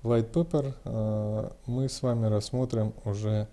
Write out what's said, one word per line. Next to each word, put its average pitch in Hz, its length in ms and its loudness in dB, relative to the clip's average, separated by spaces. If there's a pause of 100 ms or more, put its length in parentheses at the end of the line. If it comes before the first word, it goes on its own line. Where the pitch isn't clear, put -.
White 117 280 2
paper, 151 420 0 (120)
э, 107 640 -2 (160)
мы 127 240 0
с - 120 -8
вами 117 260 2
рассмотрим 110 640 0 (100)
уже 107 500 0